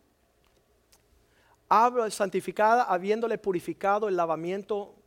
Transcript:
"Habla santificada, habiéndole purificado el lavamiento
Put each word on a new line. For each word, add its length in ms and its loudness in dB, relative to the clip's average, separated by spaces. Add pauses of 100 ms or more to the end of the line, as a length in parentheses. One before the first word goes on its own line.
(1700)
"Habla 420 4
santificada, 720 0
habiéndole 560 -2
purificado 680 -2
el 80 0
lavamiento 800 -4 (100)